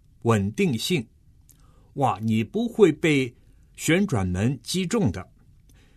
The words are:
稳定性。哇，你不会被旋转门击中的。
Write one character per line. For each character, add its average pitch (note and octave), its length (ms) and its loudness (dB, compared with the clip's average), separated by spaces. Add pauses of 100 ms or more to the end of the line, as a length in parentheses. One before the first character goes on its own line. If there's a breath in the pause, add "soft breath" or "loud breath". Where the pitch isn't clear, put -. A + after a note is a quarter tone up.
(240)
稳 G#2+ 300 2
定 E3+ 240 0
性。 D#3+ 300 -2 (880 soft breath)
哇， A#2+ 260 0
你 A2 200 0
不 A3 280 -4
会 G3+ 200 6
被 C#3+ 460 0 (400)
旋 F#3 320 0
转 G2 180 -2
门 G2+ 380 0
击 F#3 220 -4
中 F3+ 260 0
的。 F2+ 180 -14 (680 soft breath)